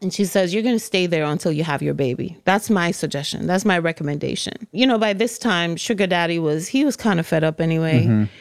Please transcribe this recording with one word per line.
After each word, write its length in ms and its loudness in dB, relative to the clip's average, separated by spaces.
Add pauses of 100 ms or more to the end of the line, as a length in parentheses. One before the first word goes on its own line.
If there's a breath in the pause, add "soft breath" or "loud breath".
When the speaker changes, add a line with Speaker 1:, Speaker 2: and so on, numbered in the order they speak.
Speaker 1:
And 140 -4
she 100 0
says, 300 0
"You're 80 0
gonna 160 2
stay 280 0
there 180 0
until 280 0
you 120 0
have 180 -2
your 120 -2
baby." 500 -4
That's 260 2
my 200 2
suggestion. 560 -4
That's 180 0
my 140 2
recommendation. 760 -4 (180)
You 140 2
know, 120 4
by 140 2
this 260 -2
time, 380 0
Sugar 300 0
Daddy 320 0
was, 300 0
he 160 2
was 120 0
kinda 260 2
fed 220 0
up 160 0
anyway. 440 2
Speaker 2:
Mm-hmm. 200 4 (160 loud breath)